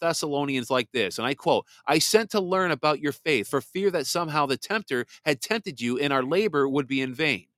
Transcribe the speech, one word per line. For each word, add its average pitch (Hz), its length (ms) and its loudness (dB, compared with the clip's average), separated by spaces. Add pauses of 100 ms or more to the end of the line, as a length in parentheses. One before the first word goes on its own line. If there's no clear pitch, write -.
Thessalonians 143 680 0
like 127 220 0
this, 104 280 0
and 113 60 -2
I 135 100 0
quote, 127 300 2 (220)
"I 151 140 4
sent 214 300 2
to 214 100 0
learn 185 320 0
about 151 260 0
your 147 140 -2
faith 165 340 0
for 139 140 -2
fear 196 320 -2
that 151 160 -2
somehow 151 380 0
the 131 100 0
tempter 151 500 -4 (180)
had 151 160 0
tempted 196 400 -4
you 120 160 -2
and 143 160 0
our 131 120 2
labor 151 440 2
would 135 200 0
be 135 120 0
in 131 140 -4
vain." 131 320 -2 (120)